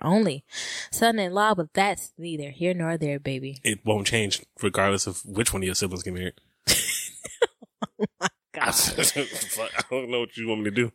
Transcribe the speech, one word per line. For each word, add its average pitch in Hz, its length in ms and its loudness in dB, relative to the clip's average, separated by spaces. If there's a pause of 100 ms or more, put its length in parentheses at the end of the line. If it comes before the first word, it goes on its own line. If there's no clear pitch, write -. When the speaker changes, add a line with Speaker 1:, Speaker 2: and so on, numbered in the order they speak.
Speaker 1:
only 175 380 2 (480)
son-in-law, 214 640 2
but 165 180 -2
that's 196 440 0
neither 160 340 -6
here 170 220 0
nor 165 240 0
there, 147 220 -2
baby. 135 440 -6
Speaker 2:
It 107 220 2
won't 107 220 2
change 107 340 2 (200)
regardless 98 460 2
of 90 180 -6
which 104 280 0
one 98 100 -2
of - 20 0
your 92 100 0
siblings 90 280 -2
get 92 100 -6
married. 90 200 -6 (340)
Speaker 1:
<laughs> - 60 6 (1300)
Oh 202 60 0 (140)
my 180 80 0 (260)
God. - 200 0 (120)
Speaker 2:
<laughs> - 120 -2
I 113 920 -2
don't 127 200 -2
know 123 120 0
what - 160 -6
you 113 100 -6
want 110 140 0
me 104 80 0
to 101 60 -2
do. 117 200 2